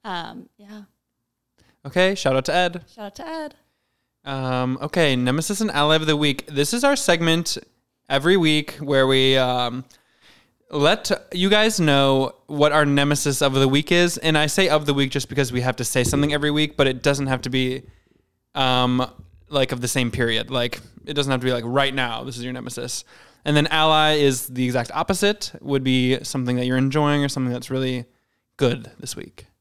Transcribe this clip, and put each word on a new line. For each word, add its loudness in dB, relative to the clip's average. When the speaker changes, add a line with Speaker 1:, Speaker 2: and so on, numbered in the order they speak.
Speaker 1:
Um, -10
yeah. -20
Speaker 2:
Okay, 2
shout 0
out 0
to -2
Ed. 0
Speaker 1:
Shout -14
out -16
to -14
Ed. -10
Speaker 2:
Um, -2
okay, 0
Nemesis -2
and -2
Ally 2
of 0
the 2
Week. -2
This -2
is -2
our 4
segment 0
every 2
week 2
where 2
we, 4
um, -2
let 2
you 0
guys 2
know 4
what 2
our 4
Nemesis 0
of 2
the 4
Week 0
is. 2
And 0
I 2
say 2
of 2
the 0
week 0
just -4
because -2
we -2
have -2
to -6
say 0
something 0
every 0
week, -2
but 2
it -4
doesn't 0
have -2
to -6
be, -2
um, 0
like, 0
of -4
the -6
same -2
period. -2
Like, -4
it -10
doesn't -2
have 0
to -10
be, 0
like, -2
right 0
now, -4
this -12
is -12
your -10
Nemesis. -10
And 2
then 4
Ally 4
is 2
the -2
exact -2
opposite, -2
would -2
be 2
something -4
that -2
you're 0
enjoying 2
or 0
something -4
that's -8
really -4
good 0
this -12
week. -18